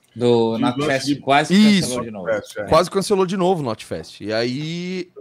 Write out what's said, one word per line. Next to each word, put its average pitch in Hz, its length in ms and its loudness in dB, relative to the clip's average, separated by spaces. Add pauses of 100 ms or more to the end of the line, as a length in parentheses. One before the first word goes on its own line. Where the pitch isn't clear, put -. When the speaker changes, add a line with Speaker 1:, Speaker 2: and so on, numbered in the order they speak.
(160)
Speaker 1:
Do 117 420 2
Speaker 2:
De 131 40 -6
Speaker 1:
Notfest 135 280 -2
Speaker 2:
lance 135 180 -2
de 143 140 0
Speaker 1:
quase 147 340 2
Speaker 3:
Isso. 208 340 6
Speaker 1:
cancelou 123 160 -4
de 117 60 -10
novo. 98 160 -12
Speaker 2:
Notfest, 107 320 -4
é. 104 60 -6
Speaker 3:
Quase 165 260 4
cancelou 190 340 0
de 190 120 -4
novo 180 240 0
o 139 40 -6
Notfest. 107 560 -8
E 104 100 -8
aí, 160 880 -4